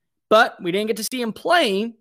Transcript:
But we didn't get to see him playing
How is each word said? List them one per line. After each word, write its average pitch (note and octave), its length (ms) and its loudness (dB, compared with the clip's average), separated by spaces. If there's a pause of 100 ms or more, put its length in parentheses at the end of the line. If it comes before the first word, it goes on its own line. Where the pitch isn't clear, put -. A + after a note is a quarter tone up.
(300)
But A3 320 4
we F3+ 80 -4
didn't G3+ 160 -2
get G#3+ 120 -4
to A3 120 -8
see B3+ 100 -6
him A3+ 120 -4
playing A#3 680 -2